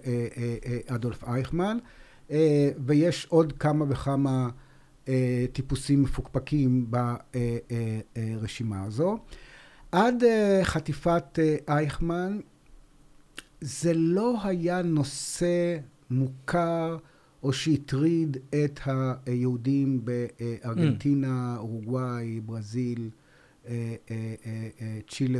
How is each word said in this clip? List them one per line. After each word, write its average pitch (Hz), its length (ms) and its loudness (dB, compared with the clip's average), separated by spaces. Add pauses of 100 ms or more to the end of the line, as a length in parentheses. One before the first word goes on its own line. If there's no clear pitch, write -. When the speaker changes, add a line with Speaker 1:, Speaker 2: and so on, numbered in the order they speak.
Speaker 1:
אה, 120 200 0 (100)
אה, 117 200 -4 (100)
אה, 120 280 -4
אדולף 117 300 -4
אייכמן. 165 540 -2 (520)
אה, 147 400 4 (160)
ויש 151 400 4
עוד 160 320 4
כמה 151 300 2
וכמה, 135 600 0 (600)
אה, 127 440 2
טיפוסים 139 500 2
מפוקפקים 127 880 2
ב-, 120 60 0
אה, 120 200 0 (180)
אה, 120 220 0 (600)
אה, 113 240 -4
רשימה 107 440 -6
הזו. 156 340 0 (720)
עד, 240 320 4
אה, 208 400 6
חטיפת, 170 720 0
אה, 156 180 4 (120)
אייכמן, 170 680 0 (1200)
זה 160 340 -2
לא 185 500 2
היה 180 380 0
נושא 175 920 0 (340)
מוכר 165 840 0 (460)
או 135 100 0
שהטריד 156 840 2 (280)
את 147 160 -4 (460)
היהודים 127 800 0
בארגנטינה, 123 1500 0
Speaker 2:
Mm. 107 40 -8
Speaker 1:
אורוגוואי, 113 800 -4
ברזיל, 113 720 -6 (580)
אה, 120 40 -8 (380)
אה, 113 60 -6 (300)
אה, 113 220 -8 (120)
אה, 110 180 -8 (100)
צ'ילה 127 320 -2